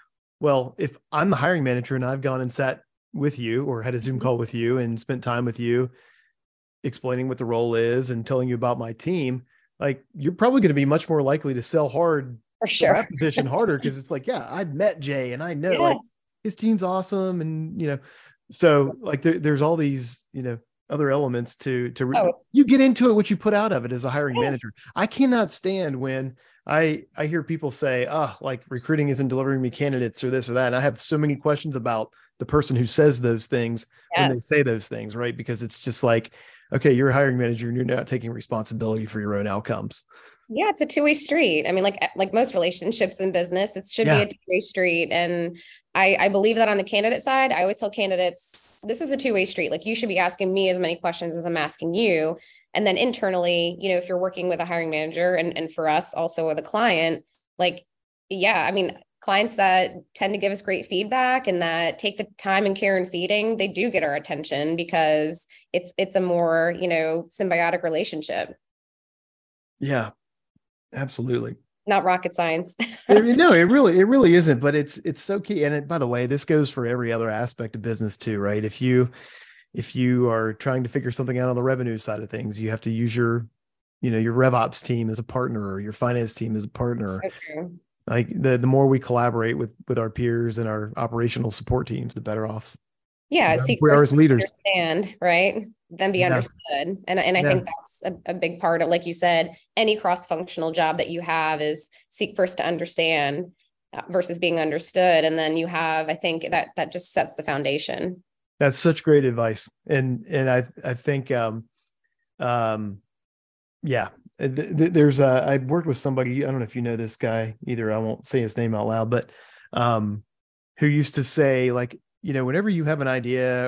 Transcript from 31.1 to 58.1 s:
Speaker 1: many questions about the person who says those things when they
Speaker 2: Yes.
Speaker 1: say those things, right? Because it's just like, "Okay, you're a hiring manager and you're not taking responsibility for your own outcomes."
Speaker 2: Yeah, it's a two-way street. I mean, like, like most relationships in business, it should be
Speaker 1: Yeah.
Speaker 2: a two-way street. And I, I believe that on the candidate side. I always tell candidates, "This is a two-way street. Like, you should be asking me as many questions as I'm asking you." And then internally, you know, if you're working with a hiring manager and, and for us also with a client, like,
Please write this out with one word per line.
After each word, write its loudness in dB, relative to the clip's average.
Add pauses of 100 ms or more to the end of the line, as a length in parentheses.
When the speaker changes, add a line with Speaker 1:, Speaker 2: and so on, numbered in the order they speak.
Speaker 1:
many 2
questions -2
about -2 (280)
the -4
person 2
who 2
says 4
those 0
things -2 (300)
when 4
they 0
Speaker 2:
Yes. -6
Speaker 1:
say 4
those 0
things, -8
right? -4
Because -6
it's -10
just -4
like, 2 (420)
"Okay, 4
you're 4
a 2
hiring 2
manager -2
and -4
you're 0
not -2
taking -4
responsibility -4
for -8
your -4
own -2
outcomes." -6 (460)
Speaker 2:
Yeah, 0
it's -2
a 0
two-way 2
street. 0
I -2
mean, 0
like, 0 (180)
like -2
most 0
relationships -2
in -2
business, -2
it -12
should 0
be 4
Speaker 1:
Yeah. 4
Speaker 2:
a 0
two-way -4
street. 0
And -2 (380)
I, 4
I 4
believe 2
that 4
on 2
the 0
candidate 0
side. 2
I 0
always 0
tell -4
candidates, -4
"This -4
is -2
a -2
two-way 0
street. -4
Like, -6
you -2
should -4
be 0
asking 0
me 2
as 0
many 0
questions -4
as -8
I'm -2
asking -4
you." 2 (360)
And 0
then 2
internally, 0
you -2
know, 2
if -4
you're -2
working -4
with -2
a -4
hiring -4
manager -2
and, -2
and -6
for -2
us 0
also -2
with -2
a -8
client, 0 (340)
like, -2 (440)